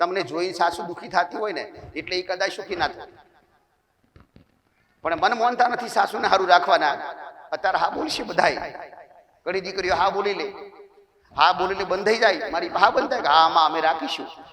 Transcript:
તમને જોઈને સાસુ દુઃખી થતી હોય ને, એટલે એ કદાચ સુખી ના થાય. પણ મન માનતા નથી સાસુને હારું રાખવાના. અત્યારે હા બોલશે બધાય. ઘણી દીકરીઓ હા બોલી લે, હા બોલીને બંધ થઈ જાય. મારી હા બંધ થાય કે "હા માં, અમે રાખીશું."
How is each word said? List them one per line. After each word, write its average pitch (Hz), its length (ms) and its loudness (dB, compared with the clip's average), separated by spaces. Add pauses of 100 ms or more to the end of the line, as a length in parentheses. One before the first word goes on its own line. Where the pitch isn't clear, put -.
તમને 185 220 -2
જોઈને 165 300 -4
સાસુ 170 300 0
દુઃખી 175 260 -10
થતી 175 280 -2
હોય 208 160 -6
ને, 147 80 -8 (340)
એટલે 160 220 -8
એ 185 60 -4
કદાચ 185 300 -6
સુખી 196 240 -10
ના 156 120 -2
થાય. 147 180 -16 (2000)
પણ 160 180 -2
મન 220 180 2
માનતા 240 300 2
નથી 240 200 -6
સાસુને 214 400 0
હારું 190 200 4
રાખવાના. 175 480 4 (560)
અત્યારે 185 260 0
હા - 120 0
બોલશે - 320 -4
બધાય. 175 520 0 (720)
ઘણી 185 140 -2
દીકરીઓ 185 340 -2
હા 180 160 2
બોલી 202 240 -2
લે, 160 200 -6 (840)
હા 160 160 6
બોલીને 185 320 -2
બંધ 185 220 -2
થઈ 226 120 2
જાય. 202 320 2
મારી 175 180 -4
હા 185 220 4
બંધ - 200 0
થાય - 100 -4
કે 165 80 0
"હા 160 200 8
માં, 160 160 4
અમે 160 160 0
રાખીશું." 160 460 -2 (260)